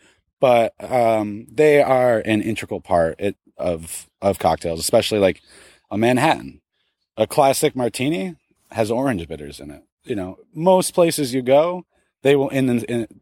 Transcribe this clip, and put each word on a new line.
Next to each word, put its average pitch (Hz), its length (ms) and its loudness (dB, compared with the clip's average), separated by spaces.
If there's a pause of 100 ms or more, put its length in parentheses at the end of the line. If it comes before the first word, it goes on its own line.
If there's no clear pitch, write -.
(400)
but, 120 400 4
um, 110 720 0
they 147 300 4
are 127 380 2
an 110 220 0
integral 101 380 -6
part 82 400 0
it, 101 160 -4 (220)
of, 85 500 -8 (140)
of 101 180 0
cocktails, 82 400 -2
especially, 107 400 0
like, 92 220 0 (500)
a 101 60 -6
Manhattan. 127 640 0 (580)
A 110 60 2
classic 139 500 2
martini 151 600 -4 (340)
has 110 220 -2
orange 117 360 -4
bitters 76 320 -14
in 71 120 -18
it. 71 120 -20 (200)
You 135 120 -6
know, 92 220 -8 (160)
most 180 400 2
places 151 400 0
you 131 80 -2
go, 156 420 2 (380)
they 139 140 4
will, 139 140 0
in, 135 200 0 (140)
in 117 240 -6 (140)